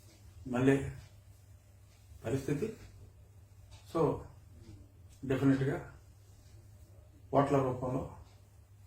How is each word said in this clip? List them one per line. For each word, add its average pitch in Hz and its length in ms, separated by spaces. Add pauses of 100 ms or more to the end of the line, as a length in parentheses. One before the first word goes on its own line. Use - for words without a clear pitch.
(480)
మళ్ళీ 131 360 (1400)
పరిస్థితి. 135 520 (1160)
So 156 200 (1080)
డెఫినెట్గా 135 680 (1400)
ఓట్ల 139 220
రూపంలో 127 540 (760)